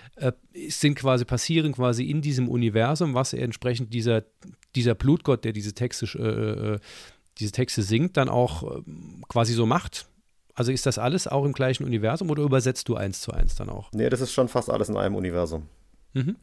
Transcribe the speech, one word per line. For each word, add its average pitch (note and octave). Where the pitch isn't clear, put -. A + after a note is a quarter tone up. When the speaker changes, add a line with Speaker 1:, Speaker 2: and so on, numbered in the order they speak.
Speaker 1:
äh, B2+
sind D3
quasi, B2+
passieren D#3
quasi B2
in D3+
diesem B2+
Universum, B2
was B2+
entsprechend B2
dieser, A2+
dieser A#2+
Blutgott, C3+
der A2+
diese G#2
Texte -
sch-, -
äh, G#2+
äh, G#2
diese G#2+
Texte B2
singt, A#2
dann C3+
auch, A#2+
ähm, -
quasi A#2
so A#2
macht? -
Also B2
ist C3
das C3
alles C3
auch C#3
im C#3+
gleichen C3
Universum B2
oder D3
übersetzt C3
du A#2+
eins G2
zu -
eins -
dann G2
auch? G2
Speaker 2:
Nee, A2
das B2+
ist B2+
schon B2+
fast A#2+
alles G#2+
in G#2
einem G2
Universum. E2+
Speaker 1:
Mhm. C3+